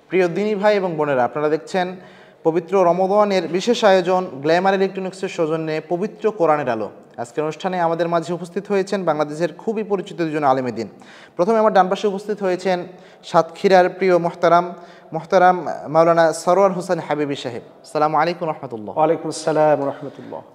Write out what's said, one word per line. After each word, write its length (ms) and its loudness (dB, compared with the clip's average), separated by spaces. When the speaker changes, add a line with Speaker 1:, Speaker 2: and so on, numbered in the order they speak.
Speaker 1:
প্রিয় 200 2
দিনী 260 -4
ভাই 220 2
এবং 200 -2
বোনেরা, 280 0
আপনারা 240 -2
দেখছেন 480 -4
পবিত্র 420 0
রমাদানের 640 2
বিশেষ 360 0
আয়োজন 500 4
গ্ল্যামার 400 2
ইলেকট্রনিক্সের 540 -4
সৌজন্যে 600 -4
পবিত্র 420 -4
কোরআনের 380 0
আলো। 220 -4
আজকের 280 -6
অনুষ্ঠানে 360 -4
আমাদের 280 0
মাঝে 240 -2
উপস্থিত 360 -8
হয়েছেন 360 -2
বাংলাদেশের 480 -2
খুবই 300 -6
পরিচিত 340 -6
দুজন 280 -2
আলেমে 280 2
দ্বীন। 160 -6
প্রথমে 220 2
আমার 140 4
ডান 160 4
পাশে 180 -2
উপস্থিত 360 -4
হয়েছেন 440 -2
সাতক্ষীরার 680 4
প্রিয় 300 2
মোহতারাম, 560 2
মোহতারাম 540 2
মাওলানা 440 4
সরোয়ার 400 2
হোসেন 260 -4
হাবিবি 360 -4
সাহেব। 280 -10
আসসালামু 360 0
আলাইকুম 300 -2
রহমতুল্লাহ। 500 -8
Speaker 2:
ওয়ালাইকুম 300 2
আসসালাম 580 0
রহমতুল্লাহ। 540 -12